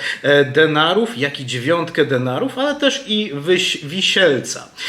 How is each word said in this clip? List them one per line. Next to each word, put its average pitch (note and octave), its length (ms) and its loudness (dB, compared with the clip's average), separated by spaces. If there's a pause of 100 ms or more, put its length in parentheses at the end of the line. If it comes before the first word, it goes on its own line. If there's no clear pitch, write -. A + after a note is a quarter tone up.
(220)
e, C#3+ 220 6
denarów, D#3 720 2
jak C#3 220 -4
i C3 60 -8
dziewiątkę D#3 580 0
denarów, C3 540 -2
ale C#4 160 0
też C#4+ 320 0
i G#3+ 280 -2
wyś-, F3 500 -2
wisielca. E3 840 0 (200)